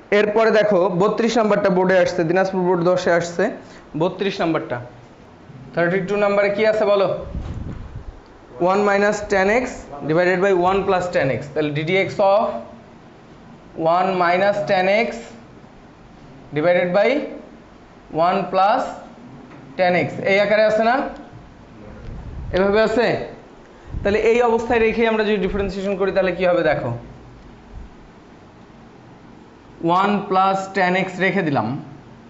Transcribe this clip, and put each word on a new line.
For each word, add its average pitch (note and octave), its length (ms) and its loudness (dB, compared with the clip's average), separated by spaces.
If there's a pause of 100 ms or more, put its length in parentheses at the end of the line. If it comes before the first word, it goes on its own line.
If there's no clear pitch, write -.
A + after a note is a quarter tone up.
(180)
এরপরে G#3+ 400 4
দেখো G#3 220 4 (220)
বত্রিশ A3 380 2
নাম্বারটা G3+ 360 2
বোর্ডে F#3 280 4
আসছে, F3 160 -2 (100)
দিনাজপুর F#3+ 380 0
board F3+ 200 2
দশে F3+ 300 2
আসছে F3 260 -2 (560)
বত্রিশ F#3 420 -2
নাম্বারটা। D#3 360 -2 (960)
থার্টি F3 340 0
টু G3+ 60 -2 (100)
নাম্বারে G3+ 320 2
কি G#3+ 60 0 (100)
আছে G#3+ 200 0
বলো? G3 160 2 (1500)
ওয়ান F#3 160 2 (100)
minus G#3 300 2 (120)
tan F#3+ 180 2 (140)
x - 20 -4 (440)
divided F3+ 360 2
by G3+ 80 4 (180)
one G3 160 0
plus F3+ 180 0 (100)
tan D3 140 2 (100)
x। - 20 -12 (120)
তাহলে D3+ 260 -2
ডিডি D#3+ 240 -2
এক্স - 140 -6 (180)
of A3 100 2 (1500)
one F#3+ 120 2 (140)
minus F#3+ 360 2 (120)
tan F#3 160 2 (200)
x - 40 -6 (1500)
divided F3 320 2 (100)
by A3 100 4 (1200)
one G3 100 0 (140)
plus G3+ 320 2 (960)
tan F3+ 160 2 (120)
x - 20 -4 (220)
এই G3 140 4
আকারে G#3+ 260 4
আছে G#3+ 200 2
না? B3+ 40 2 (1600)
এভাবে G3+ 320 2
আছে? A3 180 2 (960)
তাহলে G#3 160 2 (120)
এই A#3 80 4 (100)
অবস্থায় A#3 380 0
রেখে A3 240 0
আমরা A3 180 2
যদি G#3+ 180 2
differentiation G3 540 -4
করি G3 160 0
তাহলে F#3 220 2
কি F#3 120 -2
হবে E3+ 200 2
দেখো, C#3 200 -2 (3000)
ওয়ান F#3+ 220 2 (180)
plus F#3+ 300 2 (180)
tan F3+ 180 2 (120)
x - 20 -6 (160)
রেখে F#3+ 240 0
দিলাম, A#2 200 0 (600)